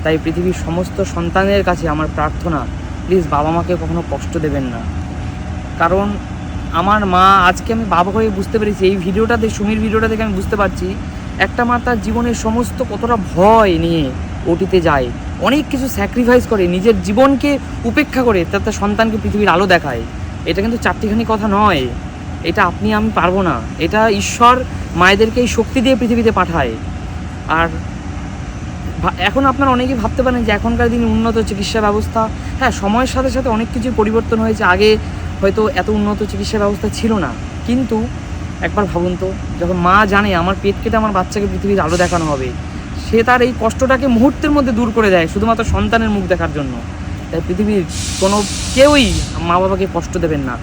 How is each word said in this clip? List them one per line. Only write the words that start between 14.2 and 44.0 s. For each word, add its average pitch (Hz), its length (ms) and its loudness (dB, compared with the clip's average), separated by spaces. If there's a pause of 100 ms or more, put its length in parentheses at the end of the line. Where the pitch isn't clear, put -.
ওটিতে 175 360 2
যায়, 143 260 2 (340)
অনেক 254 300 2
কিছু 269 160 -2
স্যাক্রিফাইস 240 600 2
করে, 196 200 2
নিজের 185 360 2
জীবনকে 269 560 2 (240)
উপেক্ষা 254 400 0
করে 196 280 2
তার, 196 140 0
তার 214 80 -2
সন্তানকে 214 500 0
পৃথিবীর 208 260 0
আলো 180 180 4
দেখায়। 151 340 0 (440)
এটা 170 160 0
কিন্তু 226 160 0
চারটিখানি 214 500 -2
কথা 220 200 -2
নয়, 196 400 2 (560)
এটা 170 200 0
আপনি 202 300 0
আমি 214 220 0
পারবো 180 260 2
না, 143 200 0 (180)
এটা 214 300 2
ঈশ্বর 240 540 4 (320)
মায়েদেরকে 202 460 4
এই 240 60 2
শক্তি 226 340 0
দিয়ে 262 140 4
পৃথিবীতে 226 360 2
পাঠায়। 165 400 0 (760)
আর 165 200 2 (1300)
ভা-, - 180 -4
এখন 202 260 2
আপনারা 269 260 2
অনেকেই 254 240 0
ভাবতে 226 280 -2
পারেন 247 200 2
যে 208 80 0
এখনকার 233 380 0
দিনে 233 160 0
উন্নত 226 320 2
চিকিৎসা 202 440 -2
ব্যবস্থা, 214 480 0 (300)
হ্যাঁ, 254 120 0
সময়ের 214 360 0
সাথে 262 220 0
সাথে 254 200 -2
অনেক 226 240 0
কিছুই 247 240 -2
পরিবর্তন 220 420 0
হয়েছে। 220 240 0
আগে 202 340 6 (440)
হয়তো 196 280 2
এত 185 200 -2
উন্নত 208 340 0
চিকিৎসা 202 340 -4
ব্যবস্থা 208 360 0
ছিল 226 240 0
না, 151 120 0 (380)
কিন্তু 233 400 0 (540)
একবার 190 240 0
ভাবুন 175 340 -2
তো, 190 120 -2 (280)
যখন 175 180 0
মা 185 280 6
জানে 202 300 2
আমার 175 260 0
পেট 196 220 0
কেটে 226 140 0
আমার 220 140 0
বাচ্চাকে 196 400 -2
পৃথিবীর 196 280 0
আলো 165 180 0
দেখানো 175 280 2
হবে, 135 240 -2 (600)
সে 226 120 4
তার 247 180 4
এই 247 200 2
কষ্টটাকে 254 460 2